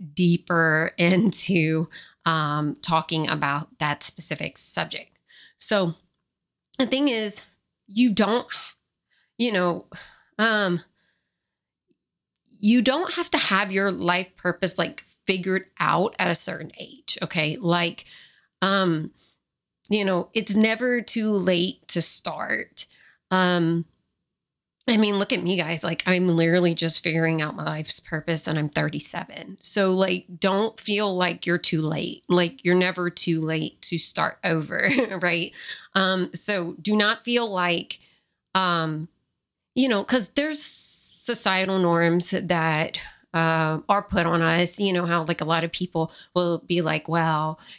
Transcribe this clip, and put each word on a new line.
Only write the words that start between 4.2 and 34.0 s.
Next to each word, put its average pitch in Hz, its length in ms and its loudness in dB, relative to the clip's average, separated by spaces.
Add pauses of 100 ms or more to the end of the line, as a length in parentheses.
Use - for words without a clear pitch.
subject. - 600 -4 (380)
So 185 400 0 (840)
the 262 100 2
thing 277 200 0
is, 220 380 -2 (420)
you 226 240 2
don't, 214 360 2 (880)
you 233 160 0
know, 180 320 0 (520)
um, 208 440 2 (1700)
you 226 320 2
don't 277 320 0
have - 180 -6
to 302 60 2
have 202 340 0
your 196 220 0
life 175 420 -2
purpose, - 420 -2
like, - 280 -4 (200)
figured 185 400 0 (140)
out 160 400 0
at 180 100 0
a 175 60 2
certain - 420 -4
age, - 440 -10
okay? 156 360 -2
Like, 175 460 -2 (580)
um, 180 500 0 (800)
you 202 160 2
know, 185 280 0
it's 208 220 -4
never 226 460 2
too 214 300 0
late 185 580 -2
to 170 120 0
start. - 840 -4 (460)
Um, 175 540 2 (1000)
I 233 100 4
mean, 208 200 2
look 202 160 -2
at 185 80 0
me, 180 160 0
guys. 160 260 -2
Like, 165 220 -4
I'm 180 220 2
literally 170 460 4
just 160 300 -2
figuring 160 380 0
out 151 140 -4
my 151 100 -6
life's 156 340 -2
purpose, 160 480 -2
and 156 100 0
I'm 151 120 0
thirty-seven. 156 880 -4
So, 190 320 2
like, 185 340 2 (140)
don't 196 400 0
feel 202 360 0
like 180 300 -2
you're 175 120 2
too 165 240 0
late. 156 480 -4
Like, 175 340 2
you're 180 120 4
never 180 340 0
too 165 320 0
late 156 420 -4
to 170 140 0
start - 460 0